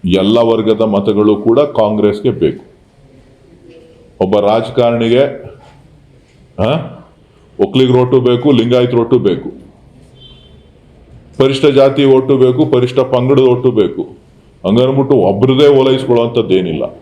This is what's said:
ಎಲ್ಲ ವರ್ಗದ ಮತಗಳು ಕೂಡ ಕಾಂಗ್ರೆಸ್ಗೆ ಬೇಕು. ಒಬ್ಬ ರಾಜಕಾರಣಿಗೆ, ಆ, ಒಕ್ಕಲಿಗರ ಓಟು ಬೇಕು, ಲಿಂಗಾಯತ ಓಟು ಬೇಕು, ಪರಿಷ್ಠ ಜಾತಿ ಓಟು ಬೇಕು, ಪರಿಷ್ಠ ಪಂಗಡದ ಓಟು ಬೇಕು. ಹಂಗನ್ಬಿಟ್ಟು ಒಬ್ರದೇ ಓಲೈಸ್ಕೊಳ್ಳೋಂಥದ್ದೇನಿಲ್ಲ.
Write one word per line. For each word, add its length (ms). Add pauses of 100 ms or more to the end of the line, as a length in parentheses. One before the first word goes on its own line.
ಎಲ್ಲ 340
ವರ್ಗದ 420
ಮತಗಳು 560
ಕೂಡ 240
ಕಾಂಗ್ರೆಸ್ಗೆ 720
ಬೇಕು. 340 (1600)
ಒಬ್ಬ 180
ರಾಜಕಾರಣಿಗೆ, 1080 (1160)
ಆ, 120 (880)
ಒಕ್ಕಲಿಗರ 360
ಓಟು 240
ಬೇಕು, 320
ಲಿಂಗಾಯತ 420
ಓಟು 240
ಬೇಕು, 320 (1900)
ಪರಿಷ್ಠ 260
ಜಾತಿ 400
ಓಟು 340
ಬೇಕು, 280
ಪರಿಷ್ಠ 320
ಪಂಗಡದ 440
ಓಟು 280
ಬೇಕು. 500 (460)
ಹಂಗನ್ಬಿಟ್ಟು 480
ಒಬ್ರದೇ 540
ಓಲೈಸ್ಕೊಳ್ಳೋಂಥದ್ದೇನಿಲ್ಲ. 1160 (180)